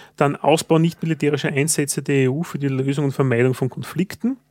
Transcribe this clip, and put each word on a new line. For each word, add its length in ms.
Dann 200
Ausbau 420
nicht 240
militärischer 460
Einsätze 540
der 140
E 120
U 140
für 160
die 100
Lösung 380
und 60
Vermeidung 420
von 160
Konflikten. 680